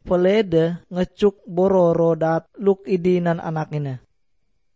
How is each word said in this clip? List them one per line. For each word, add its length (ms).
pelede 880
ngecuk 560
boro 480
rodat 480
Luk 240
idi 400
nan 160
anakina. 640